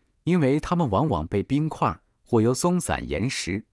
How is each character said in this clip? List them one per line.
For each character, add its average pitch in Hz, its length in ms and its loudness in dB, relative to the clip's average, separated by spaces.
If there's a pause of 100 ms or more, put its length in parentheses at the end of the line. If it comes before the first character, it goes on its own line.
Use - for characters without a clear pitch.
(240)
因 175 160 2
为 143 200 4
它 - 160 -2
们 170 140 0
往 101 200 2
往 80 180 -2
被 - 160 -2
冰 147 240 0
块 131 320 -2 (240)
或 117 160 2
由 113 140 4
松 175 260 0
散 67 300 -4
岩 95 200 -2
石 - 440 -6